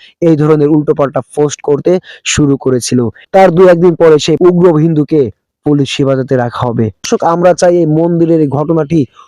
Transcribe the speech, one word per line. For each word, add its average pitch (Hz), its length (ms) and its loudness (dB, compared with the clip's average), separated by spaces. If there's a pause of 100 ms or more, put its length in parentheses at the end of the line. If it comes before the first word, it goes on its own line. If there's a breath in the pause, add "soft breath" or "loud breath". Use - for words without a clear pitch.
(220 soft breath)
এই 165 140 2
ধরনের 151 340 0
উল্টোপাল্টা 147 520 -2 (140)
পোস্ট 147 260 -2
করতে 156 380 -2 (240 loud breath)
শুরু 139 340 -2
করেছিল। 123 420 -2 (320 loud breath)
তার 190 200 4
দু 180 160 4
একদিন 175 280 2
পরে 156 240 4
সেই 156 200 -2
উগ্র 175 380 2
হিন্দুকে 151 540 -2 (340)
পুলিশ 143 240 0 (100)
হেফাজতে 135 360 -2
রাখা 120 320 -4
হবে। 117 160 -4
দর্শক, - 400 -6
আমরা 170 300 2
চাই 175 220 0
এই 170 100 0
মন্দিরের 165 560 0
এই 147 60 0
ঘটনাটি 151 580 -2 (220 soft breath)